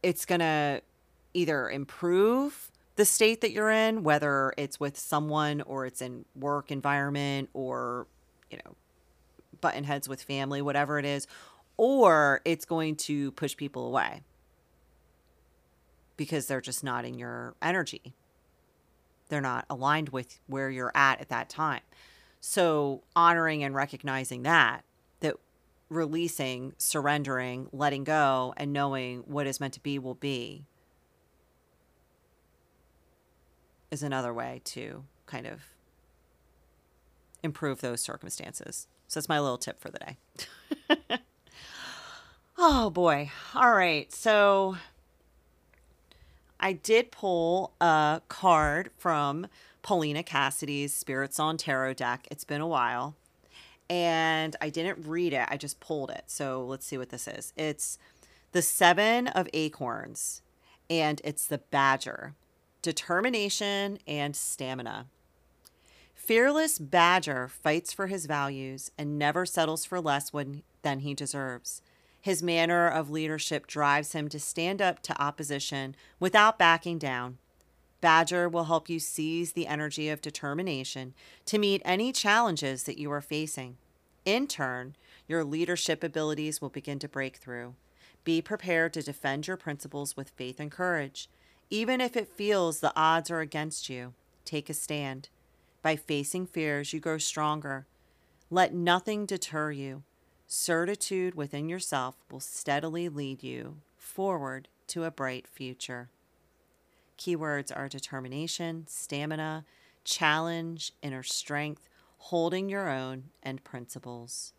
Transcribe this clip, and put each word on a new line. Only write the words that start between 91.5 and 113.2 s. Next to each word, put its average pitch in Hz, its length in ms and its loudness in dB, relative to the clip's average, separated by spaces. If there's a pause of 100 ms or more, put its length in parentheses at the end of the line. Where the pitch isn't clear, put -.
Even 233 320 0
if 247 160 -2
it 214 180 -2
feels 196 460 2
the - 160 2
odds 160 340 4
are 165 100 -2
against 156 500 -6
you, 123 240 -10 (320)
take 151 240 -6
a 151 40 -4
stand. 139 540 -6 (540)
By 160 140 4
facing 151 500 -4
fears, 147 480 -4
you 156 60 -4
grow 160 180 -2
stronger. 151 640 -2 (640)
Let 180 240 4
nothing 180 540 2
deter 156 460 -4
you. 139 320 -10 (420)
Certitude 180 880 -2
within 147 340 -6
yourself 143 480 -4 (140)
will 135 100 -14
steadily 160 680 -4
lead 143 340 -8
you 127 360 -12 (180)
forward 147 720 -6 (200)
to 165 160 -6
a 165 60 -4
bright 131 380 -6
future. 127 600 -12 (1080)
Keywords 151 560 -4
are 139 140 -6
determination, 151 1000 -8
stamina, 156 800 -6 (400)
challenge, 165 880 0 (100)
inner 131 200 -8
strength, 147 640 -6 (300)
holding 175 500 0
your 196 200 -4
own, 131 360 -6 (180)